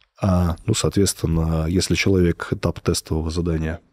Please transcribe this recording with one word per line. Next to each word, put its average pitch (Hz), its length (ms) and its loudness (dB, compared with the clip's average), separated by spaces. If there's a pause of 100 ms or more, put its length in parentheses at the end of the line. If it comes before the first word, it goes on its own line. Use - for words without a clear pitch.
(220)
А, 90 340 2 (120)
ну, 113 80 0
соответственно, 80 920 0
если 87 280 0
человек 90 560 2
этап - 280 -4
тестового 80 520 -2
задания 80 480 -2 (140)